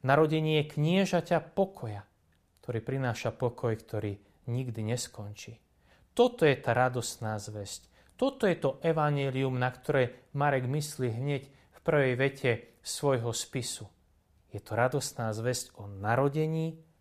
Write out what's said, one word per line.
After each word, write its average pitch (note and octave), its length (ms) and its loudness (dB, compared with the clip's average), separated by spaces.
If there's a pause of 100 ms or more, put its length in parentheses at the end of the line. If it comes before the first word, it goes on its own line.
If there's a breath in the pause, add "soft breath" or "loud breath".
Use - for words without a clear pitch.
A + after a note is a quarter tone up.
Narodenie D3+ 640 4
kniežaťa E3+ 720 2 (160)
pokoja, A#2 480 -4 (560)
ktorý A2+ 240 -6
prináša B2+ 480 -2
pokoj, A#2+ 400 -2
ktorý G#2 480 -6 (320 soft breath)
nikdy A2+ 400 -4
neskončí. A2 640 -10 (580 soft breath)
Toto A#3+ 320 4
je C#3 80 6
tá - 160 -2
radostná A#2+ 720 0
zvesť. - 480 -12 (240 soft breath)
Toto C4+ 320 0
je F3+ 80 4
to C#3 320 -2
evanjelium, C#3 720 2
na B2 160 2
ktoré - 640 0
Marek C3+ 320 2
myslí D3 400 -2
hneď C3 400 -4
v - 320 -20
prvej C#3 320 4
vete C3 720 -2
svojho A#2+ 480 0
spisu. - 560 -6 (640)
Je G2+ 80 -8
to G#2+ 160 -4
radostná A#2+ 560 0
zvesť A#2+ 480 -4
o G2+ 80 -12
narodení D3 880 0 (220)